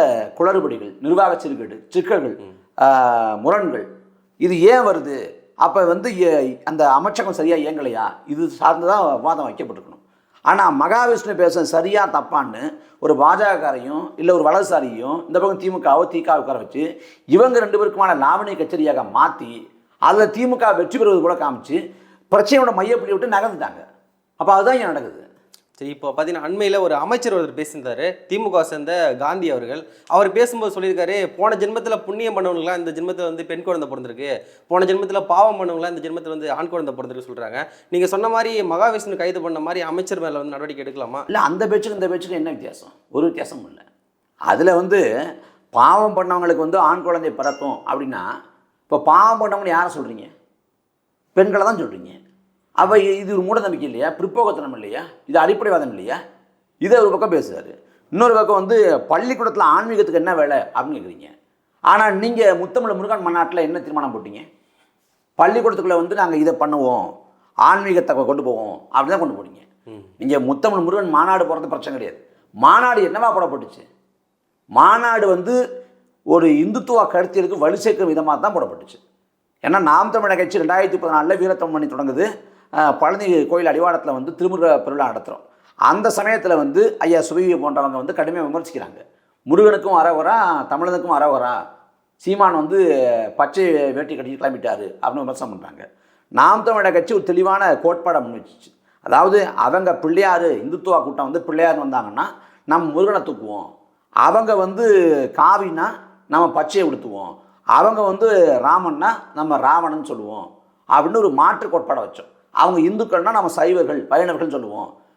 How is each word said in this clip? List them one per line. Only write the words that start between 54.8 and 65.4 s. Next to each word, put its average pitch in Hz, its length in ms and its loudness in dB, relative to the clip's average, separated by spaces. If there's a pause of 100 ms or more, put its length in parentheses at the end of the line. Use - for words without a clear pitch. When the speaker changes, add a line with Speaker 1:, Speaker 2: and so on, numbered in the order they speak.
Speaker 1:
இது 156 140 2
அடிப்படைவாதம் 175 480 2
இல்லையா? 107 300 -8 (600)
இதை 202 200 4
ஒரு 214 120 6
பக்கம் 208 220 0
பேசுறாரு. - 460 -4 (320)
இன்னொரு 226 240 4
பக்கம் 208 220 2
வந்து, 190 400 4
"பள்ளிக்கூடத்துல 226 600 -2
ஆன்மீகத்துக்கு 202 540 2
என்ன 170 220 0
வேலை?" 147 240 2
அப்படின்னு 131 440 -6
கேக்குறீங்க. - 360 -20 (420)
ஆனா, 208 300 4
நீங்க 214 440 2
முத்தமிழ் 202 400 -2
முருகன் 196 320 -4
மாநாட்டுல 170 300 -2
என்ன 165 240 -2
தீர்மானம் 143 340 -8
போட்டீங்க? 104 380 -16 (920)